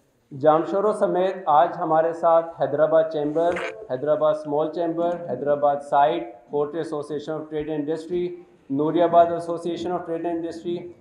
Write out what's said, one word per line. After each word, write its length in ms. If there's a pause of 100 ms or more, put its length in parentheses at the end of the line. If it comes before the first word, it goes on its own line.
(320)
जामशोरों 600
समेत 560
आज 280
हमारे 360
साथ 480
हैदराबाद 520
चैम्बर, 440 (340)
हैदराबाद 440
स्मॉल 400
चैम्बर, 540
हैदराबाद 580
साइट, 460 (180)
पोल्ट्री 300
association 520
of 160
trade 240
and 80
industry, 420 (500)
नूरियाबाद 680
association 600
of 80
trade 180
and 100
industry, 440 (220)